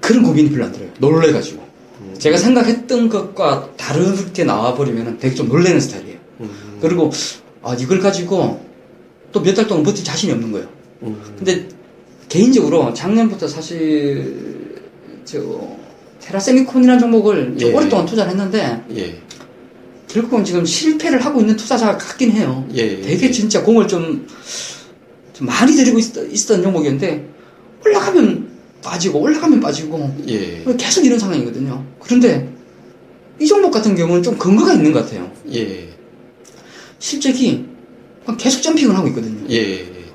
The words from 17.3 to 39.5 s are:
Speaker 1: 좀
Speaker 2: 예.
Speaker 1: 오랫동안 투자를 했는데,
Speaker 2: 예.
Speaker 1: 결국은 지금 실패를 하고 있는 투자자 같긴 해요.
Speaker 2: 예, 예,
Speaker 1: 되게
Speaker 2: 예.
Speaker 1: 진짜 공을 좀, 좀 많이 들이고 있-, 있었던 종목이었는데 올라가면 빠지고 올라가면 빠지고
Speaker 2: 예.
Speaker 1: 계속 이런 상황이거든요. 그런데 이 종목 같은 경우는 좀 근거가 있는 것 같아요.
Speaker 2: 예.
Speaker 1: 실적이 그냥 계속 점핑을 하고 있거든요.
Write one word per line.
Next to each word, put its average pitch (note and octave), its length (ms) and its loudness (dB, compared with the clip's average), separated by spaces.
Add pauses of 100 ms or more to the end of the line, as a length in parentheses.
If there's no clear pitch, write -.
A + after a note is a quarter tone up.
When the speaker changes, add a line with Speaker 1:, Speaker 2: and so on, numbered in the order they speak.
Speaker 1:
좀 B2 100 2
Speaker 2:
예. A#3 40 4
Speaker 1:
오랫동안 A3+ 340 2
투자를 G3+ 260 0
했는데, F#3 500 -2 (140)
Speaker 2:
예. F2 240 -8 (880)
Speaker 1:
결국은 A3+ 360 0
지금 F3 200 0
실패를 D4+ 600 0
하고 C#4+ 160 0
있는 G#3+ 160 4
투자자 A3+ 400 0
같긴 - 360 0
해요. C3+ 420 -2
Speaker 2:
예, B2 60 0 (180)
예, - 40 -10
Speaker 1:
되게 F#3+ 240 0
Speaker 2:
예. C4 40 4
Speaker 1:
진짜 G#3 320 0
공을 A3 260 4
좀, E3 380 -4 (1040)
좀 C3 140 -8
많이 C4 280 4
들이고 A#3 240 6
있-, - 140 -2 (200)
있었던 G3 300 0
종목이었는데 D3+ 640 0 (600)
올라가면 F4+ 640 4 (340)
빠지고 E3+ 380 -2
올라가면 D4+ 400 4
빠지고 D3+ 500 -4 (180)
Speaker 2:
예. F2 340 -4 (160)
Speaker 1:
계속 F4+ 260 2
이런 A#3+ 140 4
상황이거든요. C3+ 680 -4 (160)
그런데 A#3 480 2 (920)
이 D#4 60 2
종목 F#4+ 260 4
같은 G3+ 240 0
경우는 E3+ 260 2
좀 - 160 -2
근거가 A3+ 360 4
있는 D#3 180 4
것 A2+ 120 0
같아요. F#2 260 -10 (220)
Speaker 2:
예. F#2+ 360 -6 (1120)
Speaker 1:
실적이 B3+ 680 0 (600)
그냥 - 140 -6
계속 - 240 0
점핑을 D4 340 2
하고 E3 120 0
있거든요. A2 420 -6